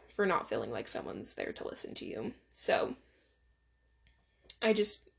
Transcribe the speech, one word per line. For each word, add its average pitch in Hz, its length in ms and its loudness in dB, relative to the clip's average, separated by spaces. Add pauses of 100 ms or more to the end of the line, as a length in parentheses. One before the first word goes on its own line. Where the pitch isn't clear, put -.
for - 180 2
not 180 240 2
feeling 110 220 0
like 107 160 -4
someone's - 460 -4
there - 200 -4
to - 140 -6
listen - 280 -8
to - 100 -8
you. 120 280 -6 (200)
So - 420 2 (1700)
I 220 120 6
just, - 460 2